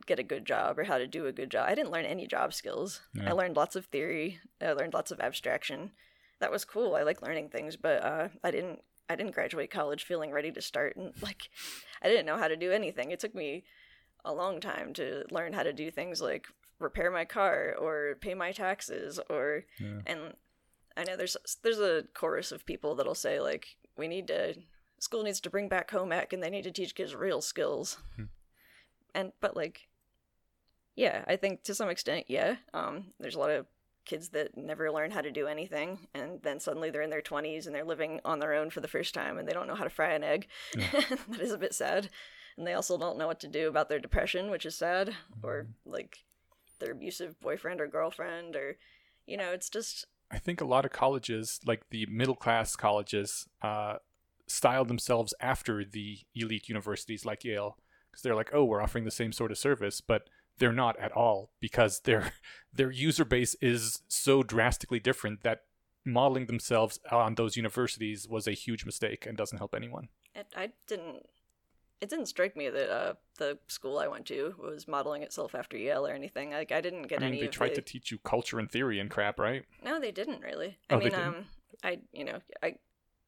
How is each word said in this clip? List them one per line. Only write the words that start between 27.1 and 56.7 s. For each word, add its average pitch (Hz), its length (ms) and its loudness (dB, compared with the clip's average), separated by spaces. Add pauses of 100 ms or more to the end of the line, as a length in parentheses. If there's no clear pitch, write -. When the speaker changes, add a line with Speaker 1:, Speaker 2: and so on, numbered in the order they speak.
Speaker 1:
real 165 260 0
skills." 147 560 -2 (180)
Speaker 2:
Hmm. 107 100 -8 (880)
Speaker 1:
And, 185 180 -2 (100)
but, - 140 0
like, 165 320 -4 (1080)
yeah, - 320 2
I 180 80 4
think 196 280 -2
to 202 120 -4
some 202 140 0
extent, 170 400 -2
yeah. 180 260 2 (180)
Um, 180 460 -6
there's 131 160 -8
a 156 40 -4
lot 147 120 2
of 147 140 0 (400)
kids 160 240 -6
that 151 260 -4
never 151 360 -2
learn 156 200 0
how 196 100 -2
to 143 100 -4
do 143 160 -2
anything, 165 680 -6
and 160 300 -8
then 147 160 -2
suddenly 160 320 -4
they're 147 100 -2
in 156 80 -2
their 156 120 -2
twenties 151 460 -4
and 147 80 -6
they're 143 80 -2
living 160 400 -2
on 156 160 0
their 151 140 2
own 151 160 2
for 165 120 -6
the 156 60 -4
first - 260 -2
time - 240 -2
and - 100 -6
they - 60 0
don't 175 140 -2
know 175 80 -4
how 208 80 -4
to - 60 -2
fry 156 240 2
an 151 100 0
egg. 151 240 2 (300)
Speaker 2:
Yeah. 98 140 0
Speaker 1:
<laughs> - 380 2
That 226 120 -6
is 233 100 0
a 208 60 -2
bit 170 160 -2
sad. 190 360 0 (480)
And 170 80 -6
they 175 80 -2
also 180 240 0
don't 160 200 -2
know 156 100 0
what 160 140 -2
to 151 80 -12
do 151 180 0
about 151 220 2
their 147 100 2
depression, - 500 2
which 180 160 -4
is 160 100 -6
sad, 185 380 0 (300)
or, 147 200 -4
Speaker 2:
Mm-hmm. - 280 -14
Speaker 1:
like, - 320 -8 (560)
their - 140 -4
abusive 170 480 -10
boyfriend 156 400 -4
or 151 60 0
girlfriend, 165 680 -4
or, 139 220 -6 (480)
you - 120 -8
know, 180 140 -2
it's 185 180 -6
just - 360 -6 (260)
Speaker 2:
I - 80 -4
think 175 200 -2
a 156 60 0
lot 131 200 6
of 135 60 -2
colleges, 123 760 2
like 113 260 0
the 110 160 0
middle 123 280 4
class 113 400 4
colleges, 104 720 2 (140)
uh, 104 360 -2 (500)
style 131 360 4
themselves 117 560 2
after 117 460 0
the 101 340 -8 (140)
elite 110 340 -2
universities 107 580 -4